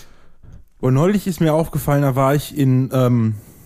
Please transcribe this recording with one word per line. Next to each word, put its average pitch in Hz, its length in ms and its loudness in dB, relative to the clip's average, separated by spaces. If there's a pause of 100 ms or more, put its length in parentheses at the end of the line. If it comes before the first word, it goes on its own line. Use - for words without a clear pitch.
(800)
Und 131 160 0
neulich 180 320 2
ist 180 140 -6
mir 160 120 2
aufgefallen, 151 500 0
da 135 120 0
war 135 220 2
ich - 200 -6
in, 131 360 2
ähm, 120 420 2 (320)